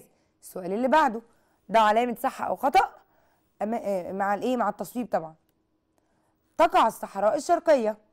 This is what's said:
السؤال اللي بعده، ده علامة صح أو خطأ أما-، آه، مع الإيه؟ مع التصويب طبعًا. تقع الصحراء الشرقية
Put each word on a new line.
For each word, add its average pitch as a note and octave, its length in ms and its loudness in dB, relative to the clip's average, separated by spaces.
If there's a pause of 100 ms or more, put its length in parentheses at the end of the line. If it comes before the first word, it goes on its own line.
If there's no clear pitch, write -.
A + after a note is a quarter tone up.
(420)
السؤال F#3 320 -10
اللي A#3+ 140 -2
بعده، B3+ 340 2 (480)
ده G#3+ 100 4
علامة A3 360 2
صح - 260 -6
أو - 140 -4
خطأ C#4+ 340 2 (760)
أما-، A3 180 -4
آه، F#3+ 300 -6
مع G3 220 -2
الإيه؟ A#3+ 240 -2
مع G#3 120 -2
التصويب G#3+ 420 -8
طبعًا. D#3+ 240 -4 (1200)
تقع D#4+ 300 4
الصحراء G3+ 480 -2
الشرقية D4 640 2 (160)